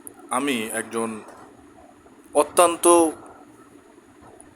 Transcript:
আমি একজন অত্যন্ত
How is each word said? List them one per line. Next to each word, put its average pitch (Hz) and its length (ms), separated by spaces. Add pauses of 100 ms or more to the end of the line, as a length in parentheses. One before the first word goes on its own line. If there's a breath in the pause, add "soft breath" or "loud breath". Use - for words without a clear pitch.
(300)
আমি 120 420
একজন 110 480 (1120)
অত্যন্ত 170 760 (1500)